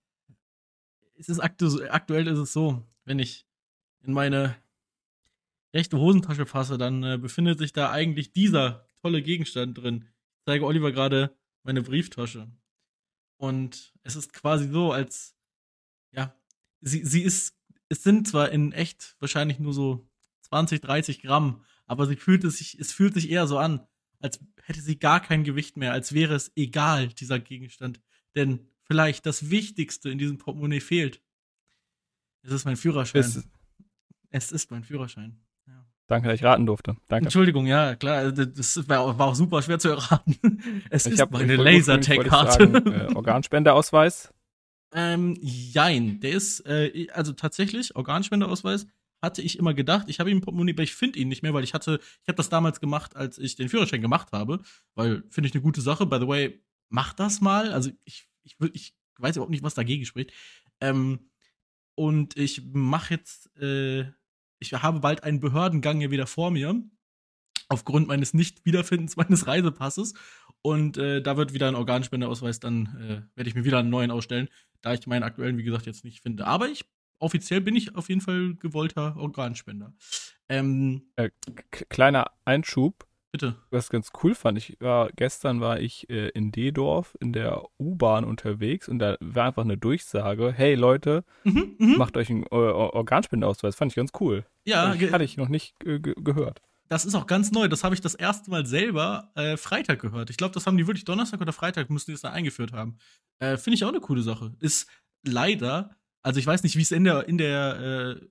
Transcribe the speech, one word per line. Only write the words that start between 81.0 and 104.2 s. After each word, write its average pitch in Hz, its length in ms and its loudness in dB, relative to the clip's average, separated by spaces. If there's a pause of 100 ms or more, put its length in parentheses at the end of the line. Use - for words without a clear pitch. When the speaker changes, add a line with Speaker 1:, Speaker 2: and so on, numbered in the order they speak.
Speaker 2:
Äh, 117 140 0 (420)
k-, - 180 -12
kleiner 135 420 4 (140)
Einschub. 139 640 0 (240)
Speaker 1:
Bitte. 127 260 -6 (120)
Speaker 2:
Was 123 160 -2
ich - 40 -16
ganz 113 220 -4 (120)
cool 185 100 4
fand, 107 240 0
ich - 220 -12
war, 120 360 2
gestern 127 440 -2
war 117 220 -2
ich, - 280 -8
äh, 110 200 -4
in 107 240 -2
Dedorf 143 640 -2
in 120 140 -4
der 113 300 -4 (160)
U-Bahn 123 440 0
unterwegs 110 640 -4
und 123 120 -4
da 104 200 0
war 117 280 -2
einfach 120 160 -2
eine 104 140 0
Durchsage, 110 760 -2
„Hey 135 220 4
Leute, 139 500 2 (180)
Speaker 1:
Mhm, 262 340 2
mhm. 220 200 8
Speaker 2:
macht 113 180 2
euch 120 140 -2
einen, 113 140 -2
äh, - 120 -10
Or-, 110 380 2
Organspendeausweis.“ 107 800 0
Fand 143 160 -2
ich - 60 -8
ganz 120 140 -2 (100)
cool. 110 240 0 (200)
Speaker 1:
Ja, 185 180 2
Speaker 2:
Hatte 190 120 2
ich, 170 60 -2
Speaker 1:
ge- 180 100 2
Speaker 2:
hatte 170 140 4
ich 135 120 -6
noch 131 120 -2
nicht, 151 340 -4
äh, 147 160 -4
ge-, 151 180 -4
gehört. 147 440 -4 (260)
Speaker 1:
Das 160 160 -2
ist 196 120 -2
auch 165 120 -2
ganz 202 240 2
neu. 214 160 2
Das 151 160 -2
habe 190 120 0
ich 185 60 -2
das 175 140 -4
erste 202 360 -4
Mal 160 160 -2
selber, 180 680 -2
äh, 151 220 -4
Freitag - 420 -4
gehört. 113 300 -8
Ich 120 80 -14
glaub, 185 160 -2
das 185 140 -6
haben 185 100 4
die 165 100 2
wirklich 208 160 -2
Donnerstag 214 380 -4
oder 160 100 -4
Freitag, 165 380 -4
müssen 147 160 -4
die 160 80 -12
das 143 80 -16
da 127 100 -10
eingeführt 135 420 -6
haben. 113 240 -8 (420)
Äh, 135 180 -2
finde 226 180 0
ich 202 80 2
auch 208 60 0
eine 294 120 -4
coole 123 200 -2